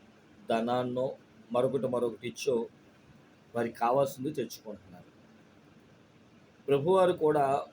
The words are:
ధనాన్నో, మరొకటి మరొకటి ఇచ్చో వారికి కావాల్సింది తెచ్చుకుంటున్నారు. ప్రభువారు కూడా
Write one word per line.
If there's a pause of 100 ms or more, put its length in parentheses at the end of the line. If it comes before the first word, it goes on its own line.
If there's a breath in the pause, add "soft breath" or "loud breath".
(480)
ధనాన్నో, (360)
మరొకటి
మరొకటి
ఇచ్చో (840)
వారికి
కావాల్సింది
తెచ్చుకుంటున్నారు. (1600)
ప్రభువారు
కూడా